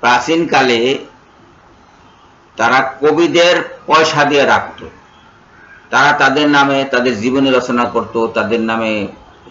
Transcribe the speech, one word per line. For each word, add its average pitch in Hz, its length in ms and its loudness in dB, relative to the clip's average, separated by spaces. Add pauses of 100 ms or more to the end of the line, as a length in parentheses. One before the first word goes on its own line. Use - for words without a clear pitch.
প্রাচীনকালে 135 960 0 (1600)
তারা 123 440 0
কবিদের 165 880 2
পয়সা 156 380 2
দিয়ে 143 220 2
রাখত, - 380 -2 (1040)
তারা 139 220 2
তাদের 139 360 0
নামে 139 360 2
তাদের 123 360 -2
জীবনী 131 300 0
রচনা 123 340 0
করত, 113 420 -4
তাদের 110 340 -2
নামে 110 460 -4 (440)